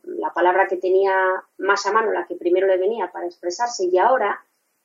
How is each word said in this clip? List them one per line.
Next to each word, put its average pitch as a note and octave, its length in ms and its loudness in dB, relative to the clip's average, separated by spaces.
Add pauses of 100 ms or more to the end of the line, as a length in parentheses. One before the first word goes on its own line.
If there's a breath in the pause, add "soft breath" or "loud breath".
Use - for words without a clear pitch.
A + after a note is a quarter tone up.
la - 280 -6
palabra F3+ 360 2
que F#3+ 80 -4
tenía F#3+ 360 2 (460)
más G3 280 -2
a G3+ 60 -2
mano, A3 200 2
la F3+ 160 -4
que F3 80 -10
primero F#3 320 2
le F#3 80 4
venía G#3 340 -2
para F3 160 -8
expresarse, F3+ 600 -6
y F3+ 120 2
ahora G#3+ 480 2 (380)